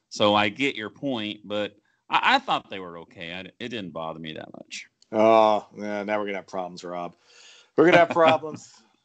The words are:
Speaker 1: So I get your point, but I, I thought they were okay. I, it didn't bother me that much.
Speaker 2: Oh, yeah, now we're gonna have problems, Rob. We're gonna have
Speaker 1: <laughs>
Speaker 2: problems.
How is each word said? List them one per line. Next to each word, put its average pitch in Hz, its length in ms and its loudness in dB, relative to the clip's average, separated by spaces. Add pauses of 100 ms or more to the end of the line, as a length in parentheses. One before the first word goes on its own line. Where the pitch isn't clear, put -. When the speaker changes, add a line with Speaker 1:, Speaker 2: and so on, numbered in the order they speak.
(100)
Speaker 1:
So 104 240 2
I 104 160 2
get 127 240 -4
your 107 160 -10
point, 113 540 -8
but 104 300 -6 (360)
I, - 240 2
I 277 40 2
thought 170 300 -6
they 98 120 -12
were 85 180 -14
okay. 85 340 -16
I, 90 80 -10 (180)
it 120 120 -10
didn't 101 220 -10
bother 80 260 -8
me 80 160 -12
that - 180 -16
much. - 360 -16 (220)
Speaker 2:
Oh, 107 560 6 (100)
yeah, 104 260 -6
now 107 160 -2
we're 104 80 -4
gonna 98 120 -6
have 90 80 -14
problems, 90 380 -10
Rob. 87 300 -10 (600)
We're 156 100 6
gonna 175 120 6
have 170 120 4
Speaker 1:
<laughs> - 0 -
Speaker 2:
problems. 160 640 0 (300)